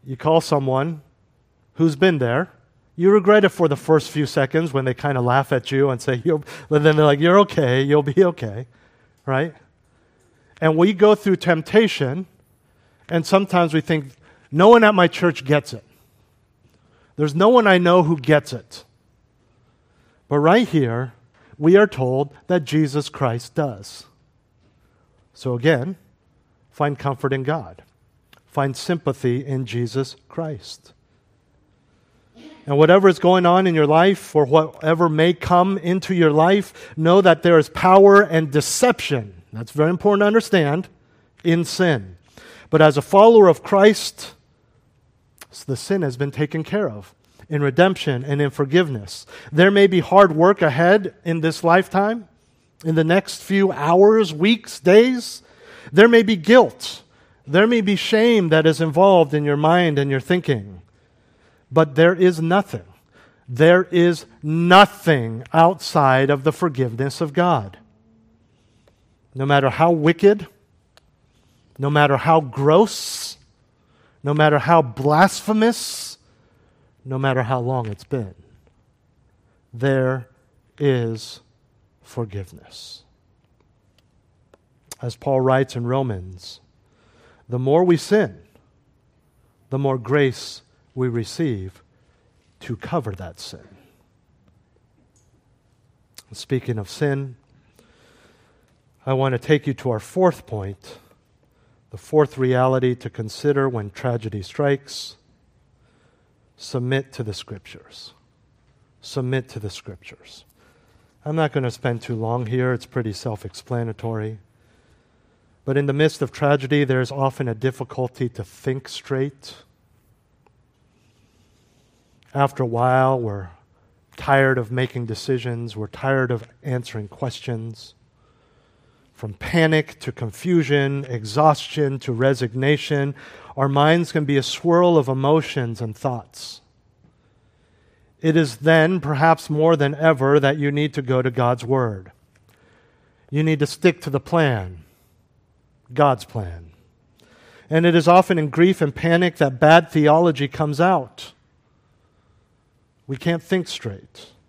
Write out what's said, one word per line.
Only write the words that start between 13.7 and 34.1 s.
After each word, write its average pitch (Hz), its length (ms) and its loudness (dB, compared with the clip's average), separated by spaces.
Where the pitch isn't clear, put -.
we 160 80 0
think, 151 320 -6
"No 175 180 6
one 233 140 8
at 208 120 4
my 180 120 4
church 165 380 -2
gets 147 280 -2
it. 113 120 -16
There's 147 200 -4
no 190 140 4
one 240 200 4
I 185 100 6
know 175 240 4
who 156 160 0
gets 147 340 0
it." - 320 -18
But 147 120 0
right 190 280 2
here, 123 460 -2
we 165 200 4
are 208 100 6
told 131 480 -4
that 180 160 -2
Jesus 147 440 -2
Christ 120 460 -6
does. 117 500 -8
So 127 220 -6
again, 143 420 -2
find 147 260 -4
comfort 135 340 -4
in 131 120 -6
God. 127 380 -8
Find 139 320 -4
sympathy 135 680 -6
in 135 180 -6
Jesus 120 500 -8
Christ. - 640 -14
And 143 100 -2
whatever 180 320 6
is 175 100 2
going 180 280 4
on 185 200 4
in 175 80 0
your 156 120 2
life, 170 500 2